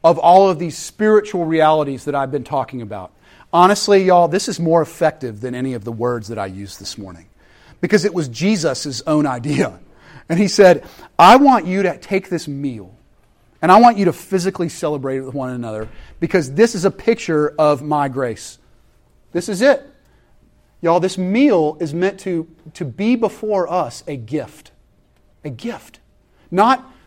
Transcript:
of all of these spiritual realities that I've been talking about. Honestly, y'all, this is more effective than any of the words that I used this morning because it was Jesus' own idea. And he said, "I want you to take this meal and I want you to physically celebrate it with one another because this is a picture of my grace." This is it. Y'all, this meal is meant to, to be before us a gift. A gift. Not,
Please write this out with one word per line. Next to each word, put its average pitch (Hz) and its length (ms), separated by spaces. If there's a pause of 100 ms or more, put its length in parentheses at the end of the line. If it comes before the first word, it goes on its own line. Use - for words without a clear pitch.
of 165 160
all 185 300
of 180 100
these 165 200
spiritual 208 640
realities 156 640
that 147 80
I've 135 180
been 139 120
talking 131 360
about. 101 320 (400)
Honestly, 196 520
y'all, 175 240
this 175 200
is 202 100
more 165 220
effective 139 640
than 123 120
any 127 200
of 107 100
the 117 80
words 117 360
that 113 100
I 98 80
used 95 340
this - 160
morning 90 300 (560)
because 180 240
it 185 80
was 160 140
Jesus' 147 800
own 151 200
idea. 131 520 (520)
And 165 80
he 202 100
said, 180 380 (320)
"I 190 180
want 262 300
you 185 160
to 180 160
take - 320
this 165 180
meal 127 460 (680)
and 165 100
I 196 100
want 233 180
you 202 80
to 175 60
physically 180 580
celebrate 139 480
it 135 40
with 131 120
one 131 160
another 110 380 (320)
because 156 340
this 220 200
is 185 120
a 190 40
picture 151 680
of 147 240
my 147 260
grace." 123 500 (760)
This 175 180
is 190 100
it. 262 260 (960)
Y'all, 170 200
this 185 180
meal 185 640
is 156 120
meant 190 280
to, 165 280 (260)
to 180 100
be 202 320
before 208 540
us 160 360
a 147 100
gift. 120 540 (760)
A 151 60
gift. 156 500 (500)
Not, 233 340 (220)